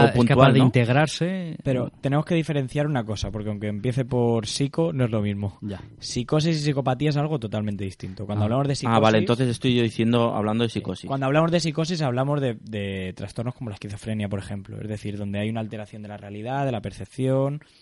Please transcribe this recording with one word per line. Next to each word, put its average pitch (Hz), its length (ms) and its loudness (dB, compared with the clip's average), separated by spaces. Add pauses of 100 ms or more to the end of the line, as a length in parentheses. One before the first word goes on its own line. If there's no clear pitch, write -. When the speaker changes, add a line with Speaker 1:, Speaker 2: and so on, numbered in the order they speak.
Speaker 1:
algo 117 80 8
Speaker 2:
es - 80 6
Speaker 1:
puntual, 120 220 6
Speaker 2:
capaz 131 140 10
de 131 60 6
Speaker 1:
¿no? 131 80 8
Speaker 2:
integrarse. 156 1000 2
Speaker 3:
Pero 127 240 0 (140)
tenemos 143 240 0
que 180 80 0
diferenciar 147 520 0
una 139 160 0
cosa, 104 280 -4
porque 104 180 -6
aunque 104 200 -4
empiece 117 360 -2
por 117 420 0
psico, 165 460 -2
no 131 140 0
es 107 40 -2
lo 110 120 0
mismo. 101 400 -2
Speaker 2:
Ya. 101 180 -8 (180)
Speaker 3:
Psicosis 156 600 0
y - 20 -2
psicopatía 139 480 0
es 143 80 0
algo 151 220 -2
totalmente 107 460 -4
distinto. 95 420 -10
Cuando 104 160 -2
Speaker 1:
Ah. - 20 2
Speaker 3:
hablamos 131 240 0
de 139 60 0 (100)
Speaker 1:
Ah, 113 160 4
vale, 110 200 6
Speaker 3:
psicosis - 20 -
Speaker 1:
entonces 123 260 2
estoy 123 280 2
yo 120 60 4
diciendo, 117 520 2
hablando 107 300 0
de 113 40 0
psicosis. - 400 -6
Speaker 3:
Cuando 135 160 -4
hablamos 156 280 4
de 170 80 2
psicosis, 160 420 -2
hablamos 139 400 0
de, 120 180 -2
de 98 560 -6
trastornos 113 380 -8
como 120 160 -10
la 104 60 -10
esquizofrenia, 104 520 -6
por 98 120 -4
ejemplo. 101 380 -10
Es 104 100 -10
decir, 104 280 -8
donde 101 220 -6
hay 107 100 -2
una 113 120 -4
alteración 107 420 -10
de 104 60 -14
la 104 100 -12
realidad, 107 480 -6
de 131 60 -2
la 107 100 -4
percepción, 131 800 -2 (200)